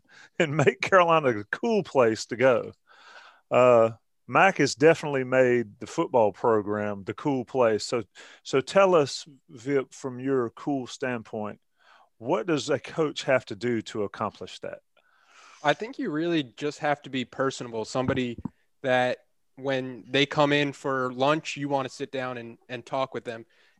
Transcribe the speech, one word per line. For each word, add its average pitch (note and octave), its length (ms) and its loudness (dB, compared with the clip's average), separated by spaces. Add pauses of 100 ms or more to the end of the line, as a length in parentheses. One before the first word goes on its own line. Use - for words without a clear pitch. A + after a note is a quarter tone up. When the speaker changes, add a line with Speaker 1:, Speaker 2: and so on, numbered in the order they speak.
(140)
Speaker 1:
<laughs> - 260 -8
and D3+ 160 0
make D#3 240 2
Carolina D#3+ 600 4
a G#2 60 -8
cool A3 380 -2
place A2+ 440 2
to A#2+ 100 -8
go? A2+ 340 2 (800)
Uh, A#2+ 400 6 (380)
Mac E3 320 4
has C#3+ 160 0
definitely C#3+ 500 2
made B2 540 2
the G#2+ 80 -14
football A#2+ 440 2
program G#2 720 -2
the G#2 120 -8
cool C3+ 280 -4
place. A2+ 400 2
So, A#2+ 200 -4 (400)
so C3+ 180 0
tell F#3+ 340 4
us, - 320 0 (220)
Vip, C3 440 -4
from B2+ 260 -12
your B2+ 320 -2
cool C3+ 360 -6
standpoint, A2+ 720 -8 (580)
what F3+ 300 -2
does C#3+ 220 -2
a C#3 100 0
coach - 440 -6
have C3 240 0
to A2+ 100 -12
do A#2 240 -2
to G#2+ 220 -6
accomplish - 560 -8
that? F#2 200 -12 (840)
Speaker 2:
I D3 100 2
think A#3 260 -12
you B3+ 100 -6
really D#3+ 340 -2 (140)
just D3 220 -8
have D3 240 -2
to C#3 80 -16
be B2+ 140 -4
personable, B2 600 -6
somebody B2+ 540 -4 (420)
that B2+ 380 0 (380)
when C3 520 -6
they C3+ 160 2
come D3 280 2
in C#3+ 200 0
for C3 400 -4
lunch, C#3+ 420 0
you C#3+ 140 -6
wanna C3+ 200 -2
sit C#3 220 -12
down B2+ 280 -8
and, A#2 180 -16 (100)
and B2 160 -10
talk C3+ 300 -6
with A2 120 -8
them. A#2 200 -12 (340)